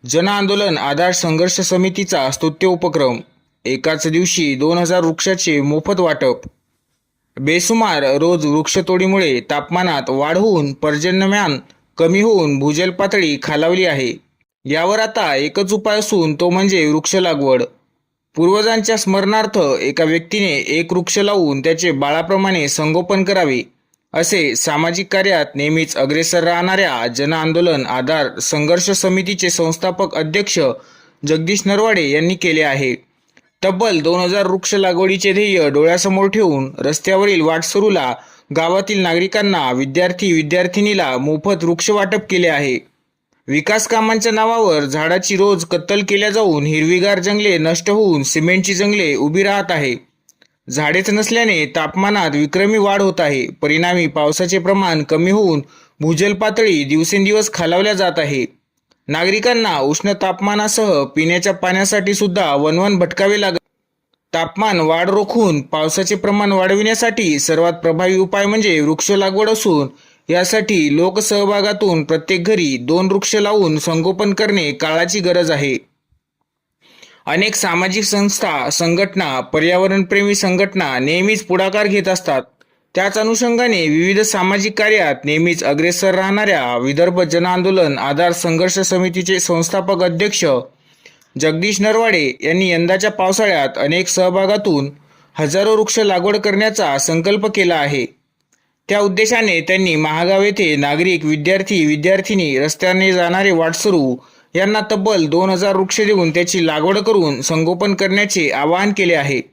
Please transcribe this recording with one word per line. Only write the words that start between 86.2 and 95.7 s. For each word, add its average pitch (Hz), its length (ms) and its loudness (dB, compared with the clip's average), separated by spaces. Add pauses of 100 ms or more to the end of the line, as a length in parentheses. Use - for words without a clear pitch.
विदर्भ 165 440 0
जन 170 240 0
आंदोलन 180 520 2
आधार 143 340 0
संघर्ष 175 480 0
समितीचे 185 600 0
संस्थापक 180 640 0
अध्यक्ष 175 420 0 (960)
जगदीश 170 420 0
नरवाडे 214 600 2
यांनी 180 300 0
यंदाच्या 185 400 0
पावसाळ्यात 190 640 0
अनेक 165 300 0
सहभागातून 190 840 0 (440)
हजारो 190 420 0